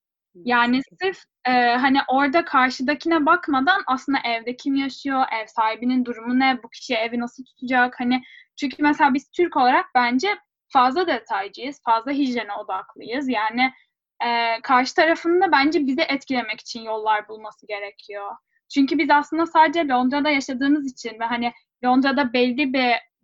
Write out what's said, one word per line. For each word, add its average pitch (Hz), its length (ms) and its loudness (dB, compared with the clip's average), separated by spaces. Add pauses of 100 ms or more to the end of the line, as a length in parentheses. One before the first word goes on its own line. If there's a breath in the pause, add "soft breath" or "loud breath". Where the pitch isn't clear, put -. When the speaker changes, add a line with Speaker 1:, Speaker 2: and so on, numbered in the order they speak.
(440)
Speaker 1:
Yani 240 320 2
Speaker 2:
Kesinlikle. 320 300 -6
Speaker 1:
sırf, - 180 -4 (220)
e, 254 40 2 (260)
hani 269 220 2 (100)
orada 285 360 2
karşıdakine 285 840 0
bakmadan 339 600 2
aslında 262 380 -2
evde 233 320 -4
kim 277 180 -4
yaşıyor, 269 460 -2 (220)
ev 214 40 -10
sahibinin 240 580 0
durumu 240 360 -4
ne, 262 220 2
bu 247 80 -20
kişi - 240 -8
evi 233 260 -2
nasıl 240 240 -10
tutacak? 254 560 -2
Hani 247 220 0 (340 loud breath)
çünkü 269 260 -6
mesela 294 320 4
biz - 160 -4
Türk 330 260 0
olarak 285 380 4
bence 247 340 2 (400)
fazla 262 380 2
detaycıyız, 226 800 -6
fazla 226 280 0
hijyene 240 400 -2
odaklıyız. 202 760 -8
Yani, 233 440 0 (520 soft breath)
e, 233 380 0
karşı 254 320 2
tarafın 330 460 2
da 370 120 2
bence 294 340 2
bizi 269 160 -2
etkilemek 247 580 -4
için - 220 -16
yollar 214 460 -4
bulması 220 380 -18
gerekiyor. 202 640 -12 (440)
Çünkü 285 240 0
biz 302 120 0
aslında 311 360 2
sadece 320 420 2
Londra'da 262 420 0
yaşadığımız 277 640 0
için 226 280 -14
ve 226 40 -4
hani 240 280 -4 (320 soft breath)
Londra'da 262 480 2
belli 254 400 0
bir 247 200 0 (320)